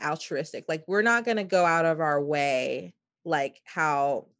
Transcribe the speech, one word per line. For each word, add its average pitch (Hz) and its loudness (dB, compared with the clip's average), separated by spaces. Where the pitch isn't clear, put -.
altruistic. 156 -6
Like, 160 -4
we're 196 2
not 233 2
gonna 214 0
go 180 4
out 165 4
of 160 2
our 147 2
way, 143 -2
like, 143 -2
how 143 0